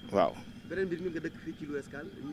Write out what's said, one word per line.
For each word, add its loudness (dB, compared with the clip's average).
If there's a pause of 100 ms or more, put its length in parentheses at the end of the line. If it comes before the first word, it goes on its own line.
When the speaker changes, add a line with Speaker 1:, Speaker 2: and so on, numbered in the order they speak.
(120)
Speaker 1:
waaw. 8 (340)
Speaker 2:
Beneen 0
mbir -2
mi -2
nga -4
dëkk -6
fii -4
ci -8
Lour -2
Escale, -8 (240)